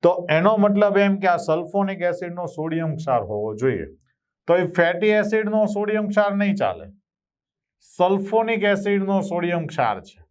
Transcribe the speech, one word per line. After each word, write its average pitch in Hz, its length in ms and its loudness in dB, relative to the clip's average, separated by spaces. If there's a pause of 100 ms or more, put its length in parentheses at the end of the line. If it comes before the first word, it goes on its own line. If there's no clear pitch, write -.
તો 175 80 6 (260)
એનો 190 160 4 (120)
મતલબ 202 400 4
એમ 196 180 2
કે 190 80 2
આ 170 160 2
સલ્ફોનિક 175 640 -2
એસિડનો 175 340 -6 (140)
સોડિયમ 160 400 -4
ક્ષાર 127 320 -2
હોવો 107 200 -4 (120)
જોઈએ. 104 260 -2 (580)
તો 170 160 4
એ 180 40 -2 (100)
ફેટી 180 460 2
એસિડનો 214 380 -2 (140)
સોડિયમ 208 380 -2
ક્ષાર 202 200 2 (100)
નહીં 202 200 0
ચાલે, 87 240 -4 (1080)
સલ્ફોનિક 202 680 2 (120)
એસિડનો 196 420 0 (140)
સોડિયમ 170 420 -2
ક્ષાર 113 240 0 (120)
છે. - 100 -20 (120)